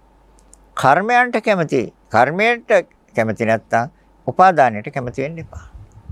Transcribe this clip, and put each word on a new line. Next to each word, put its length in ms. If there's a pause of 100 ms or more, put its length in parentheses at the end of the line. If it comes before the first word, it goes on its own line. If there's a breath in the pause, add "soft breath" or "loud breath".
(760)
කර්මයන්ට 640
කැමති, 560 (100)
කර්මයට 640 (420)
කැමති 340
නැත්තම් 460 (360)
උපාදානයට 640
කැමති 320
වෙන්න 160
එපා. 260 (480)